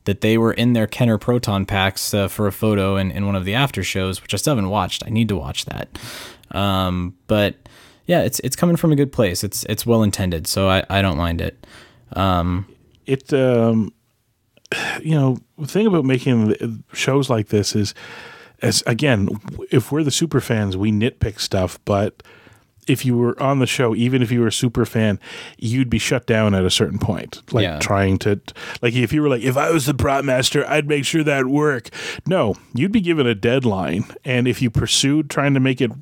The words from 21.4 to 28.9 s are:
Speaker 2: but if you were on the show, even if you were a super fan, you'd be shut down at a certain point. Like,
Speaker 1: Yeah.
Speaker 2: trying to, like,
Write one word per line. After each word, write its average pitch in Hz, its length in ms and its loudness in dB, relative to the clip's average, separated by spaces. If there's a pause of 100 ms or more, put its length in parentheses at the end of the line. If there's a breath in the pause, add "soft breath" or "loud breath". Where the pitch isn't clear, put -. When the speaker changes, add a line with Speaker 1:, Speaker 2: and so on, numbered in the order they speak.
Speaker 2:
but 101 360 0 (640 loud breath)
if 135 180 -2
you 123 120 2
were 120 240 0
on 139 180 2
the 127 80 2
show, 120 280 0
even 123 260 0
if 113 100 0
you 120 100 2
were 113 60 2
a 110 40 0
super 123 340 0
fan, 107 340 0 (380 loud breath)
you'd 120 320 -2
be 113 100 0
shut - 260 -2
down 110 300 4
at 92 100 2
a 92 60 2
certain 95 280 0
point. - 420 -4 (120)
Like, 110 100 2
Speaker 1:
Yeah. 82 160 -2
Speaker 2:
trying 98 400 2
to, 104 200 0 (420 loud breath)
like, 120 140 0